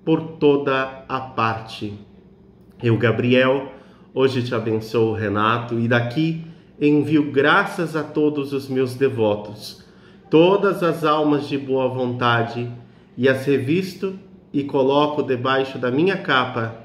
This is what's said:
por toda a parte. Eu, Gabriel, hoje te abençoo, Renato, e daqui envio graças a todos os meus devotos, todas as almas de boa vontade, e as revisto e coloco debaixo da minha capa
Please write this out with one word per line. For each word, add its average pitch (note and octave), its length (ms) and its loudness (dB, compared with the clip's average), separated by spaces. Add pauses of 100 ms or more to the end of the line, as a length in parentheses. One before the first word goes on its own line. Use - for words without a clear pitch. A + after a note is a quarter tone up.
por D#3+ 120 2 (180)
toda C3+ 680 2
a C3 120 -4
parte. A2 720 -6 (880)
Eu, A2+ 160 2
Gabriel, B2+ 720 2 (400)
hoje B2+ 300 2
te A#2+ 140 -4
abençoo, A2 580 0
Renato, G#2+ 680 -2
e A#2 80 0
daqui D#3 580 0 (360)
envio D3 500 2
graças D#3+ 640 0
a D3+ 80 -2
todos D3 480 -2
os C3 160 -6
meus B2+ 280 -2
devotos, A2+ 920 -2 (420)
todas F#3 540 4
as D#3+ 220 0
almas D3+ 440 2
de C#3 120 -4
boa C3 300 0
vontade, A#2+ 840 -2 (440)
e B2+ 140 2
as B2+ 160 0
revisto F3 720 -2 (340)
e C#3+ 120 -2
coloco C#3 580 2
debaixo C3 560 -2
da B2 140 -2
minha F3 260 2
capa B2 680 -2